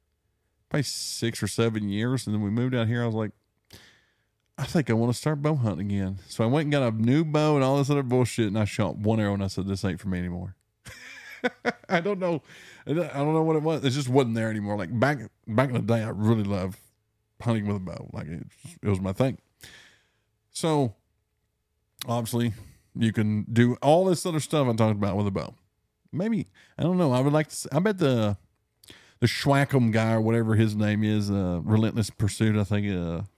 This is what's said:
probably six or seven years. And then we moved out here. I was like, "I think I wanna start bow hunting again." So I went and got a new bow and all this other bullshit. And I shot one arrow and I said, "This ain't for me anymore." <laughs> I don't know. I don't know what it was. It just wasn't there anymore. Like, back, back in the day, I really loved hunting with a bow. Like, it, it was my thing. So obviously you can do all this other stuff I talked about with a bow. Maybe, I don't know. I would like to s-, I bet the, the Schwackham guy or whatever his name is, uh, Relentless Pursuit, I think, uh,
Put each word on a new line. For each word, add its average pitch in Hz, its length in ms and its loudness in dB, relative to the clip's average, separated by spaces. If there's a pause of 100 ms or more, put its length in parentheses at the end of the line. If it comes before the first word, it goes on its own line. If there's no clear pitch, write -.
(680)
probably 151 140 0
six - 580 -6
or 104 60 -2
seven 110 400 0
years. 113 380 -2
And 104 100 -2
then 107 60 0
we 101 80 -2
moved 120 240 -2
out 117 140 0
here. 120 160 0
I - 20 0
was 110 100 -2
like, 110 160 -4 (1300)
"I 139 60 -6
think 143 260 0
I 117 40 4
wanna 117 200 2
start 151 300 -2
bow 151 120 2
hunting 101 360 -2
again." 98 260 -2 (100)
So - 160 -2
I 113 40 2
went 147 180 2
and 151 60 -2
got 131 220 2
a - 20 -4
new 123 280 4
bow 151 320 2
and 135 80 4
all 135 140 4
this 139 140 2
other 143 100 2
bullshit. 123 460 2
And 98 100 -2
I 107 80 2
shot 101 320 -2
one 110 220 2
arrow 101 160 0
and 98 80 -2
I 95 40 -2
said, 95 200 -6
"This 98 180 -4
ain't 90 140 -2
for - 80 -8
me 92 100 -2
anymore." 90 380 -8 (880)
<laughs> - 460 -6
I 190 120 4
don't 202 180 -2
know. 170 220 -2 (460)
I 139 60 -2
don't 151 400 -2
know 160 100 4
what 160 120 2
it 151 60 2
was. 151 220 -2
It 135 80 2
just 131 180 -4
wasn't 123 240 4
there 113 160 -2
anymore. 104 280 -2
Like, 98 220 -4
back, 135 200 2 (280)
back 127 220 0
in 120 60 -4
the 110 60 0
day, 113 200 0
I 110 80 -4
really 107 340 2
loved 95 360 -4 (600)
hunting 113 240 -2
with 101 120 -2
a - 20 -4
bow. 90 340 -12
Like, 90 140 -10
it, 80 180 -10 (380)
it - 40 -2
was 95 140 0
my 95 120 -2
thing. 123 260 -2 (1120)
So 147 420 0 (1120)
obviously 117 460 -2 (400)
you 113 180 0
can 107 400 0
do 120 300 4
all 160 240 4
this 185 220 0
other 160 120 -2
stuff 143 280 0
I 120 60 2
talked 110 240 2
about 101 200 -2
with 101 80 0
a 101 60 -2
bow. 82 240 -6 (560)
Maybe, 196 380 -2 (280)
I - 60 -4
don't 180 160 2
know. 147 140 4
I 127 60 2
would 143 140 2
like 151 140 2
to - 60 -18
s-, - 180 -10
I 139 80 2
bet 208 180 0
the, 120 400 2 (840)
the - 60 4
Schwackham 139 640 2
guy 113 220 2
or 113 80 2
whatever 113 320 2
his 107 220 4
name 107 280 0
is, 107 280 0
uh, 90 320 0
Relentless 110 480 0
Pursuit, 107 460 0
I 104 60 0
think, 101 300 -2
uh, 85 300 -4 (140)